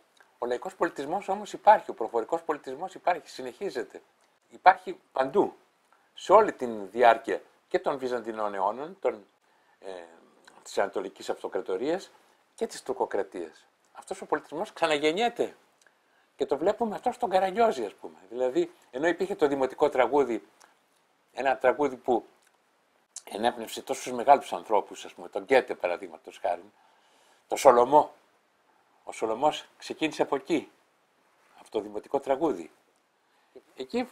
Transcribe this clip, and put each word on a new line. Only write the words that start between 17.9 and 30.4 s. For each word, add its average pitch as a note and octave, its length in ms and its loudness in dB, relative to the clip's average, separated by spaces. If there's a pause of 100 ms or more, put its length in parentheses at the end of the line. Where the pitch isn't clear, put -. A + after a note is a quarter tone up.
πούμε. D#2+ 240 -18 (120)
Δηλαδή, B2+ 420 -2 (200)
ενώ C#3+ 160 -2
υπήρχε F3 280 -2
το D3+ 120 4
δημοτικό C#3 420 0
τραγούδι, B2 580 2 (840)
ένα C3 240 0
τραγούδι C3 380 2
που A#2+ 300 0 (1000)
ενέπνευσε A2+ 580 -6
τόσους C3 320 -8
μεγάλους C3+ 400 4
ανθρώπους, F#2+ 520 -2
ας F2+ 80 -20
πούμε, F2+ 160 -16
τον G2 140 -8
Γκέτε, A#2+ 320 2
παραδείγματος F2 600 -8
χάριν, F2+ 340 -6 (760)
τον G#2 100 -6
Σολωμό. C3+ 560 6 (920)
Ο - 80 -12
Σολωμός A#2+ 540 -2 (120)
ξεκίνησε D#3 440 -4
από C#3 140 -2
εκεί, C#3 360 -4 (880)